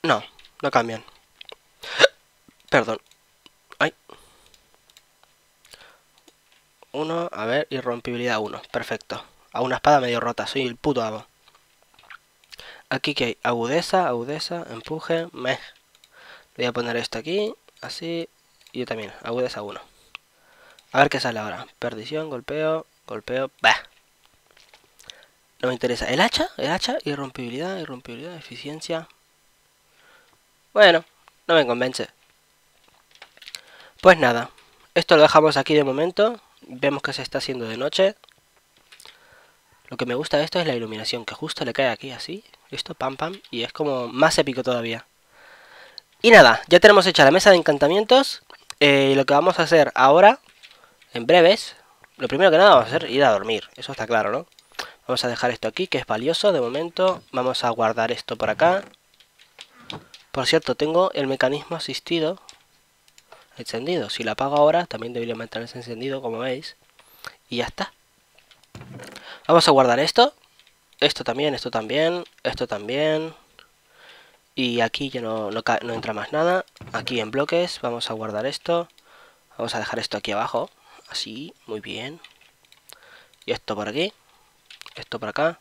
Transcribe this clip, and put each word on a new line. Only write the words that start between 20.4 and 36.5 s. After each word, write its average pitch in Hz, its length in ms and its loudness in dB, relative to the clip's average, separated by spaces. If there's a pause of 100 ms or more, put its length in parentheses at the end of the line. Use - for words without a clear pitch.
A - 100 -2
ver 143 100 -2
qué 131 100 -6
sale 113 180 -6
ahora. 104 280 -12 (120)
Perdición, 123 520 -10
golpeo, 156 560 -6 (200)
golpeo. 123 440 -8 (100)
Bah. - 160 6 (1800)
No 127 80 -2
me 127 60 -2
interesa. 120 340 -4
¿El 131 120 0
hacha? 240 360 0
¿El - 140 -4
hacha? 247 340 -4
Irrompibilidad, 139 760 -8
irrompibilidad, 135 560 -14
eficiencia. 156 720 -12 (1600)
Bueno, 170 320 6 (420)
no 170 80 2
me 151 120 6
convence. 120 420 -4 (1900)
Pues 180 160 8
nada. 120 340 0 (440)
Esto 170 220 4
lo 151 60 10
dejamos 156 340 6
aquí 143 180 0
de 147 100 4
momento. 175 560 0 (220)